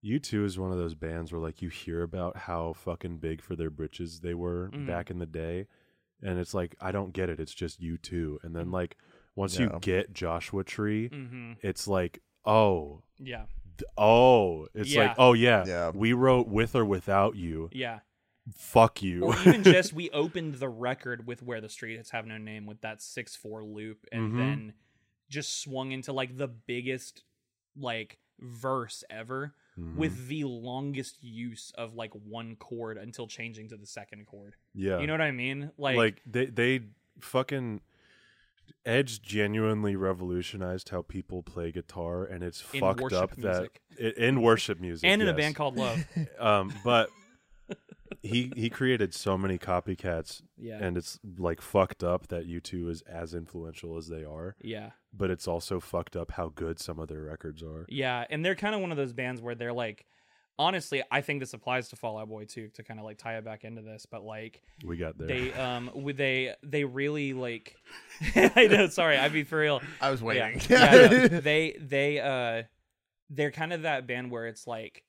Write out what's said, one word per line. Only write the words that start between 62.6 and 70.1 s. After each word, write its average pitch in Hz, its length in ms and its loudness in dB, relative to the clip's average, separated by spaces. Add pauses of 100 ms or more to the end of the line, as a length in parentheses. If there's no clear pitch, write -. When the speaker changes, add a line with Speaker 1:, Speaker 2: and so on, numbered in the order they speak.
Speaker 2:
to - 80 -20
kinda, 110 200 -16
like, 107 160 -16
tie 113 180 -8
it 110 80 -10
back 107 200 -14
into 113 180 -14
this, 107 240 -18
but, 110 180 -14
like, 110 380 -14 (220)
Speaker 1:
We 85 140 -6
got 80 200 -6
there. 80 80 -8
Speaker 2:
they, 127 280 -4
um, 123 400 -6
with 139 240 -6
they, 131 440 0
they 143 220 -2
really, 139 480 -2
like, 123 440 -8 (440)
<laughs> - 160 0
I 233 340 10
know, 202 180 8
sorry, 156 300 4
I 139 120 4
mean, 156 160 0
for 160 120 -2
real. 147 220 2 (200)
Speaker 3:
I 135 100 2